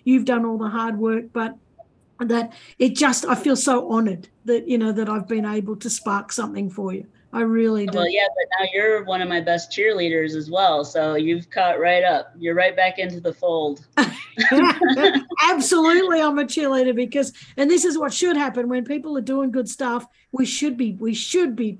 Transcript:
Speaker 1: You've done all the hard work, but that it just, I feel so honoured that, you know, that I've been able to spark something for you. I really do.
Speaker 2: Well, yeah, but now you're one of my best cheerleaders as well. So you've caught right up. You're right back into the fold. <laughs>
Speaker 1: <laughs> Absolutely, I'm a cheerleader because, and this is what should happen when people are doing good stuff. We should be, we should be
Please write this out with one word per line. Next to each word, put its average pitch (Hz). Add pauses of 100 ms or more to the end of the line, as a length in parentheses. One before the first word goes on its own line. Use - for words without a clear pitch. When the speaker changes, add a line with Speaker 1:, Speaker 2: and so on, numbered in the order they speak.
Speaker 1:
You've 254
done 240
all 226
the 214
hard 226
work, 220
but 226 (640)
that 233 (240)
it 254
just, 277
I 254
feel 269
so 247
honoured 214 (180)
that, 233
you 240
know, 220
that 214
I've 214
been 220
able 214
to 220
spark 202
something 202
for 190
you. 190 (260)
I 233
really 226
do. 190
Speaker 2:
Well, 175
yeah, 202
but 185
now 190
you're 208
one 185
of 180
my 175
best 170
cheerleaders 170
as 156
well. 170
So 156
you've 165
caught 180
right 180
up. 175
You're 170
right 180
back 185
into 180
the 170
fold. 160
<laughs> -
Speaker 1:
<laughs> 294
Absolutely, 339
I'm 294
a 294
cheerleader 262
because, 247 (240)
and 285
this 349
is 320
what 294
should 349
happen 247
when 247
people 285
are 254
doing 269
good 233
stuff. 240 (260)
We 262
should 294
be, 233
we 220
should 302
be 214